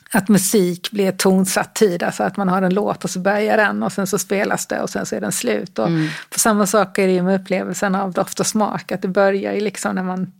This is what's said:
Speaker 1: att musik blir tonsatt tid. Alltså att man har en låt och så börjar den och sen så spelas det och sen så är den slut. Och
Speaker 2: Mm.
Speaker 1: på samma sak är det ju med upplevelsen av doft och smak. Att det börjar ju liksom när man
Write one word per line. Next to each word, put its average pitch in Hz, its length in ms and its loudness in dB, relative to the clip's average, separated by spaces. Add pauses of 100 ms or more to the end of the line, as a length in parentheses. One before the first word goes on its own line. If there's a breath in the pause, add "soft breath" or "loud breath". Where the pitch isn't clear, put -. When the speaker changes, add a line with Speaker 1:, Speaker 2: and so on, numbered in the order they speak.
(140)
Speaker 1:
att 190 160 2
musik 185 640 2
blir 196 200 0
tonsatt 190 640 2
tid. 175 280 2
Alltså - 200 -2
att 190 140 -2
man 196 120 0
har 190 120 2
en 185 120 2
låt 208 300 -2
och 175 60 -4
så 185 100 -6
börjar 208 380 2
den 208 260 2
och 214 80 -2
sen 196 160 -2
så 190 120 -2
spelas 196 480 -2
det - 140 -4
och 185 80 -2
sen 208 160 -4
så 214 100 -6
är 208 60 -4
den 202 100 -4
slut. 214 480 -4
Och 220 80 2
Speaker 2:
Mm. 160 200 0 (220 loud breath)
Speaker 1:
på - 100 -6
samma 208 280 2
sak 196 300 0
är 196 100 2
det 185 60 4
ju 180 100 2
med 190 180 2
upplevelsen 190 540 -2
av 196 180 -2
doft 196 260 -2
och 196 80 -2
smak. - 440 -2
Att 185 100 -6
det 202 60 -4
börjar 196 460 2
ju 196 60 -2
liksom 208 360 -4
när 185 80 -2
man 185 360 -6